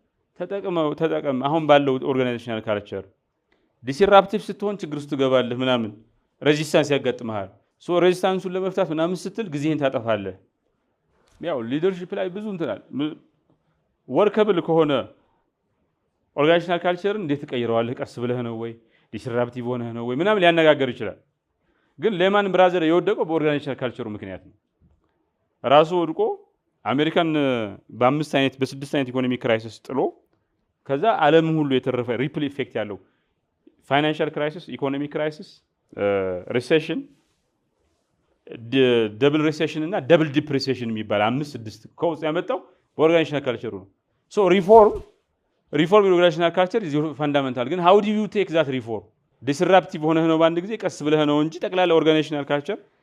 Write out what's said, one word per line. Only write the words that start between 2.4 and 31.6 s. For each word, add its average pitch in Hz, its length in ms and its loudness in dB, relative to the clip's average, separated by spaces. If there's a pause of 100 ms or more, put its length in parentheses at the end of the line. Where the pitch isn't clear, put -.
ካልቸር 101 440 -6 (800)
ዲስራፕቲቭ 196 580 4
ስትሆን 202 340 -8
ችግር 151 200 -10
ውስጥ 143 120 -10
ትገባለህ 131 500 0
ምናምን፣ 123 320 0 (520)
ሬዚስታንስ 151 480 2
ያጋጥመሃል። 120 600 -4 (320)
ሶ 175 180 -2
ሬዚስታንሱን 185 520 0
ለመፍታት 185 380 -4
ምናምን 165 260 -2
ስትል 196 320 -8
ጊዜህን 151 300 -2
ታጠፋለህ። 113 580 -2 (1040)
ያው 156 220 -4
ሊደርሺፕ 175 520 -4
ላይ 190 140 -6
ብዙ 202 200 -12
እንትን 165 220 -6
አለ። 95 100 -8 (160)
ም-፣ 147 180 -6 (960)
ወርከብል 202 520 2
ከሆነ 160 320 2 (1400)
ኦርጋናይዜሽናል 170 440 2
ካልቸርን 196 400 -4
እንዴት 143 200 -4
ትቀይረዋለህ? 117 540 -2
ቀስ 139 220 -12
ብለህ 123 240 -4
ነው 117 160 -8
ወይ 113 160 -10 (400)
ዲስራፕቲቭ 120 520 -6
ሆነህ 120 280 -6
ነው 117 120 -8
ወይ 123 120 -4
ምናምን 196 240 0
ሊያነጋገር 156 480 4
ይችላል። 110 300 -8 (800)
ግን 196 160 0
ሌማን 196 340 2
ብራዘር 180 340 4
የወደቀው 175 420 2
በኦርጋናይዜሽናል 151 540 -2
ካልቸሩ 120 300 -8
ምክንያት 98 360 -12
ነው። - 100 -20 (1120)
ራሱ 151 300 6
ወድቆ 160 260 -2 (640)
አሜሪካን 151 440 0 (640)
በአምስት 131 440 0
አይነት፣ 135 220 0
በስድስት 139 360 -8
አይነት 139 160 -2
ኢኮኖሚ 127 280 -2
ክራይሲስ 113 440 -2
ጥሎ 131 180 -8 (880)
ከዛ 143 160 -2 (140)
ዓለም 160 320 6
ሁሉ 156 220 0